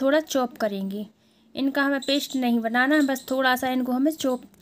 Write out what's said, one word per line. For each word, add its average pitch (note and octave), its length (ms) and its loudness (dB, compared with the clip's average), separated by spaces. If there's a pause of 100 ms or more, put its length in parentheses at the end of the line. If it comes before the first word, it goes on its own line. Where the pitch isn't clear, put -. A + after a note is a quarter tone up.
थोड़ा C#4 200 4
चॉप C4 360 -2
करेंगे। G3+ 500 -4 (480)
इनका C4+ 280 -2
हमें C#4 180 0
पेस्ट C#4 360 -2
नहीं A#3+ 240 2
बनाना B3 340 2
है, D4+ 80 6
बस C4 280 0
थोड़ा C4 260 2
सा C4 120 -2
इनको B3+ 240 -2
हमें C4+ 200 2
चॉप, B3+ 300 -2 (200)